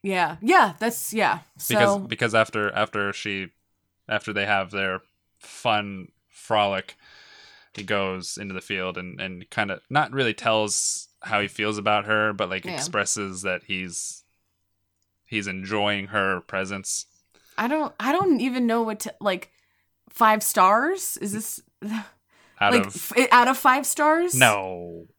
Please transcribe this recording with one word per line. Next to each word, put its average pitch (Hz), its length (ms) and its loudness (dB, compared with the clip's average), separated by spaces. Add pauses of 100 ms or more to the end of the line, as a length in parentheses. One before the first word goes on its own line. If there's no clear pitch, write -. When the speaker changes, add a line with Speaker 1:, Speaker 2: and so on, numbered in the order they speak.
Speaker 1:
Yeah. 180 400 0
Yeah, 240 380 6
that's, 233 340 -4
yeah. 170 260 2 (280)
Speaker 2:
Because, 202 260 4
Speaker 1:
So 202 60 0
Speaker 2:
because 110 360 -2
after, 110 380 2
after 101 400 -2
she, 98 340 -6 (600)
after 107 240 -4
they 101 140 0
have 98 260 0
their 95 300 -2 (380)
fun 101 720 -4 (200)
frolic, 104 680 -2 (760)
he 104 100 -14
goes 95 540 -4
into 98 160 -10
the 92 80 -8
field 92 360 -6
and, 90 220 -12
and 92 300 -10
kinda 101 400 -4
not 139 220 0
really 127 240 0
tells - 720 0 (160)
how 104 180 0
he 101 60 -2
feels 104 320 -4
about 104 260 2
her, 107 280 2
but, 98 160 -4
like, 95 160 -6
Speaker 1:
Yeah. 127 80 -8
Speaker 2:
expresses 98 680 -4
that 92 240 -4
he's, 92 580 -8 (1000)
he's 104 220 -4
enjoying 98 600 -2
her 98 340 -2
presence. 95 680 -6 (500)
Speaker 1:
I 226 100 -2
don't, 302 320 -2
I 247 120 0
don't 349 280 2
even 247 280 0
know 226 160 2
what 214 180 -4
to, - 180 -10
like, 185 300 -2 (600)
five 220 340 4
stars? 233 720 4
Is 202 160 -6
this - 280 -8 (1000)
Speaker 2:
Out 208 120 6
Speaker 1:
like, 220 120 4
Speaker 2:
of 202 100 -12
Speaker 1:
f-, 240 360 2
out 240 160 8
of 254 100 2
five 269 280 4
stars? 320 500 2
Speaker 2:
No. 92 720 2 (120)